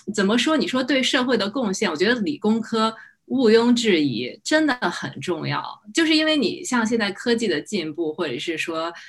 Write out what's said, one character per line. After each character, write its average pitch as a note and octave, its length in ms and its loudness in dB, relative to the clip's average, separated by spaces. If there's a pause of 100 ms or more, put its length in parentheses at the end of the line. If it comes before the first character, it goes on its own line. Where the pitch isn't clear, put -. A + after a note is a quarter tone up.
(140)
怎 G3 120 0
么 G#3+ 120 4
说， D#4 200 2
你 F#3 100 0
说 B3+ 160 -2
对 C4 180 0
社 B3 220 0
会 B3 140 2
的 G3+ 120 -2
贡 G#3+ 240 -2
献， G3+ 160 0
我 D#3+ 60 -2
觉 F#3+ 180 2
得 B3+ 80 -2
理 D#3 160 -4
工 A3 220 0
科 A3 340 -2 (340)
毋 B3+ 200 2
庸 A#3 260 6
置 A3 280 4
疑， B2 420 -2
真 D#4 240 2
的 C4+ 80 2
很 D#3 460 -6
重 D#3 260 -4
要。 C#3+ 160 -4 (300)
就 E4 120 2
是 D#4+ 80 2
因 D#4 120 2
为 D#4 100 2
你 A#3 280 0
像 A#3 220 0
现 A#3 140 0
在 G3+ 120 0
科 A#3 220 -2
技 A#3 140 0
的 D3+ 140 0
进 D#3 340 -6
步， D#3 180 -4
或 E3 140 -6
者 A#2+ 100 -6
是 E3 200 -6
说， E3 360 -6 (160)